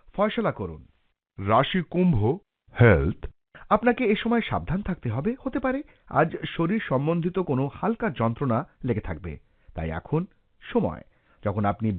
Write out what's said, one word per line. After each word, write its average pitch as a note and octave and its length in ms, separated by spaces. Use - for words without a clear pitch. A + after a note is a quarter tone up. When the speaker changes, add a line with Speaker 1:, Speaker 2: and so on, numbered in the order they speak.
Speaker 1:
ফয়সলা G#3 400
করুন। E2 300
Speaker 2:
রাশি A2+ 520
কুম্ভ, F3 300
হেলথ। A#2+ 440
Speaker 1:
আপনাকে A#3+ 360
এ G3+ 100
সময় A3+ 320
সাবধান G#2+ 340
থাকতে E3+ 280
হবে। C#3 300
হতে C4+ 200
পারে C4 200
আজ D#3+ 200
শরীর F3 380
সম্বন্ধিত D#3+ 560
কোনো C#3 240
হালকা A3+ 360
যন্ত্রণা A#2+ 500
লেগে A#2 240
থাকবে, F2 260
তাই E2 220
এখন A2 300
সময় B2+ 400
যখন G2+ 220
আপনি G2+ 340